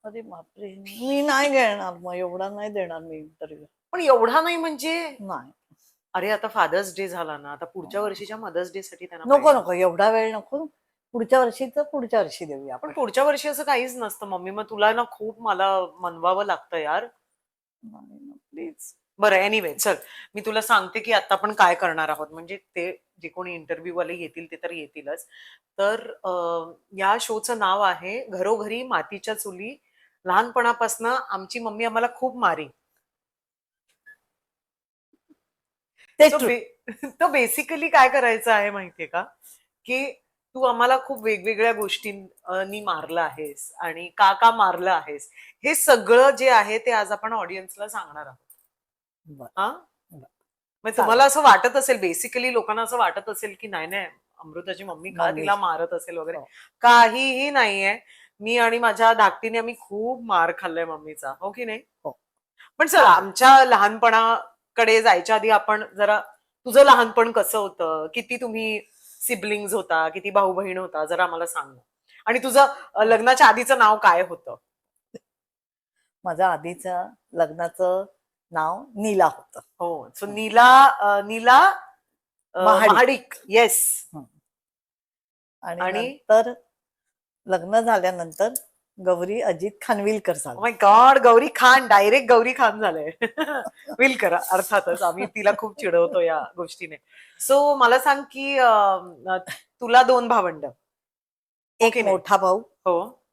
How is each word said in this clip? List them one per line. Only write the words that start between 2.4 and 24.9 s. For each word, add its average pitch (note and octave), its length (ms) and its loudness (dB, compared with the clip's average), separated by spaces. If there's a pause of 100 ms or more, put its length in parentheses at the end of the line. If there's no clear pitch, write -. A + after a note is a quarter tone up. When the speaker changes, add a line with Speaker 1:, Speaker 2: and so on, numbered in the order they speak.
Speaker 1:
नाही G#3 200 -12
देणार F3+ 300 -8
मी D#3+ 180 -16
इंटरव्ह्यू. D3+ 480 -20 (260)
Speaker 2:
पण F4+ 100 -6
एवढा C4 400 4
नाही E4+ 160 -2
म्हणजे? D#4+ 640 -8
Speaker 1:
नाही. D3+ 540 -16 (380)
Speaker 2:
अरे, F#3 160 -6
आता G#3+ 180 -4
फादर्स F#3 500 -2
डे G3 100 -10
झाला E3 300 -10
ना, C#3+ 140 -18
आता D3 140 -14
पुढच्या F3 340 -12
Speaker 1:
हो. G#3 60 -4
Speaker 2:
वर्षीच्या G3+ 320 -12
मदर्स F3+ 360 -8
डे G3 80 -12
साठी F3+ 240 -20
त्यांना F3 300 -2
Speaker 1:
नको, C#4+ 100 2
Speaker 2:
पाहिजे. C4+ 160 6
Speaker 1:
नको, F3 120 -4
एवढा F#3 360 2
वेळ A3 260 -2
नको. C#4 300 -10 (460)
पुढच्या A#3 280 0
वर्षीचं B3+ 440 -4
पुढच्या B3 360 -4
वर्षी F3 260 -6
देऊया C#3 300 -14
Speaker 2:
पण D4+ 120 -14
Speaker 1:
आपण. - 80 -16
Speaker 2:
पुढच्या B3+ 280 -2
वर्षी C#4+ 240 -2
असं D4 160 -8
काहीच B3+ 320 -4
नसतं G#3+ 320 -12
मम्मी, F#3 240 -10
मग G#3 120 -10
तुला G#3+ 300 0
ना A#3 180 -2
खूप A3 300 -14
मला G3 380 -2 (200)
मनवावं F3+ 460 -4
लागतं F3 320 -8
यार. D#3+ 260 -4 (800)
Speaker 1:
नाही - 380 -20
ना, C#4+ 140 -20 (160)
प्लीज. D#4 420 -18 (240)
Speaker 2:
बरं, G3 320 2
anyway, G3+ 240 -4
चल, G3 200 -2 (420)
मी G#3+ 60 -14
तुला A3 200 -6
सांगते G#3+ 380 0
की A3 120 -6
आता G3+ 220 0
आपण G#3 200 -4
काय F3+ 220 4
करणार D#3+ 340 -4
आहोत. D3+ 220 -8
म्हणजे E3+ 260 -18
ते F3+ 460 -12 (180)
जे E3+ 60 -18
कोणी F3+ 280 -14
इंटरव्ह्यू E3 400 -12
वाले E3+ 180 -6
येतील E3+ 380 -16
ते E3 40 -18
तर E3+ 160 -12
येतीलच. D3+ 540 -16 (520)